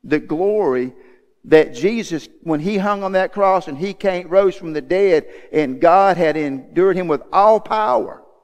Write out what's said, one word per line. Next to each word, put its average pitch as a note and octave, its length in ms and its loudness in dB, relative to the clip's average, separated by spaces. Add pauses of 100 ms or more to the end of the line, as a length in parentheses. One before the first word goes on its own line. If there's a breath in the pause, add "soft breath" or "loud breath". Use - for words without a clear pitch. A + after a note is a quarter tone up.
the D3 140 0
glory D#3 720 -2 (500 soft breath)
that D#3 300 4
Jesus, E3+ 560 -6 (140)
when D#3 180 -4
he G3+ 160 -4
hung G3+ 260 -2
on F#3+ 100 -6
that F#3+ 200 -2
cross F#3+ 340 0
and C#3 100 -10
he F#3+ 160 -6
came, F3+ 360 -4
rose F#3+ 260 2
from E3 180 -12
the D3 80 -4
dead, E3+ 440 0 (260 loud breath)
and C3+ 300 -2
God F3+ 360 4
had D#3 200 0
endured D3+ 580 -2
him F3+ 140 -4
with C#3+ 140 -2 (100)
all G#3 260 4
power A3 640 -2 (200)